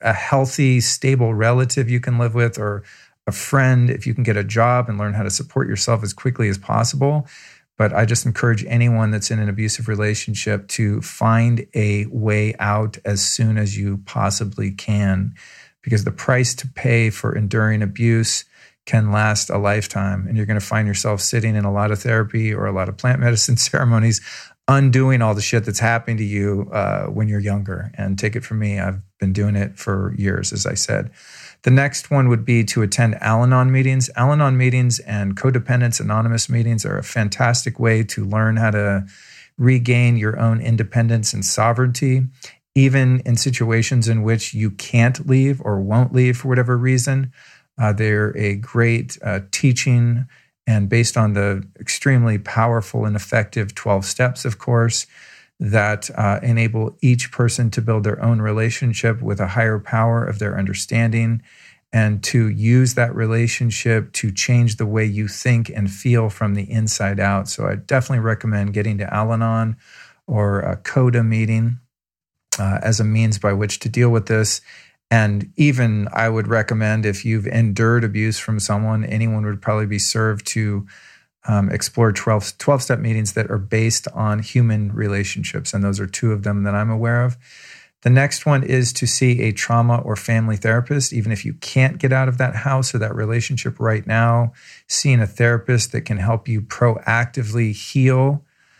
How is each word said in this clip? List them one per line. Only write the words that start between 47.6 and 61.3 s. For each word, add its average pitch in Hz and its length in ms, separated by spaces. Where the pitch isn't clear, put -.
Uh, 107 160
they're 107 420
a 104 200
great, 117 680
uh, 98 180
teaching, 120 720
and 104 240
based 113 260
on 107 180
the 101 300
extremely 120 600
powerful 113 640
and 107 100
effective 107 600
twelve 98 300
steps, 123 400
of 120 120
course, 117 480
that, 104 560
uh, 101 260
enable 113 600
each 123 300
person 117 380
to 113 120
build 110 220
their 104 200
own 113 180
relationship 113 800
with 104 180
a 92 100
higher 110 300
power 117 440
of 104 160
their 98 180
understanding 113 840